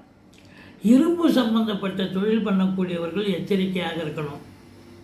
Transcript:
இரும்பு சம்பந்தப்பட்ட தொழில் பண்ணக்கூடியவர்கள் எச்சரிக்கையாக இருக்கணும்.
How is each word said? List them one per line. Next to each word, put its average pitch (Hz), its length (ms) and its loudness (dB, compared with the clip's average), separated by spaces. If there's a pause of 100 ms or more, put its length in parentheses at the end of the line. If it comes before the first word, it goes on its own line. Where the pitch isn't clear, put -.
(800)
இரும்பு 320 500 4
சம்பந்தப்பட்ட 214 720 0
தொழில் 208 420 0
பண்ணக்கூடியவர்கள் 185 840 0
எச்சரிக்கையாக 175 680 -2
இருக்கணும். 151 400 -8 (600)